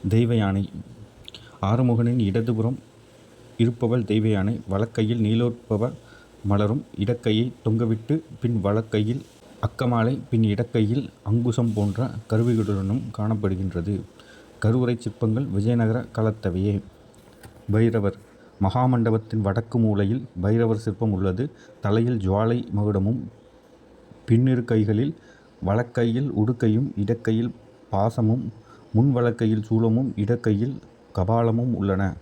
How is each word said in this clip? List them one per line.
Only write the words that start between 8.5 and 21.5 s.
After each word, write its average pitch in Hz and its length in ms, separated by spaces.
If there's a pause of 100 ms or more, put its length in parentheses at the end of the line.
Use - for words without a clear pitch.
வலக்கையில் 110 580 (400)
அக்கமாலை, 120 580 (100)
பின் 113 120
இடக்கையில் 110 680 (140)
அங்குசம் 117 500
போன்ற 104 380 (180)
கருவிகளுடனும் 107 720 (160)
காணப்படுகின்றது. 98 840 (580)
கருவறை 120 400
சிற்பங்கள் 113 460
விஜயநகர 113 600 (100)
காலத்தவையே. 101 680 (920)
பைரவர் 110 440 (460)
மகாமண்டபத்தின் 113 800
வடக்கு 101 380
மூலையில் 104 460 (160)
பைரவர் 113 360
சிற்பம் 110 340
உள்ளது. 98 400 (300)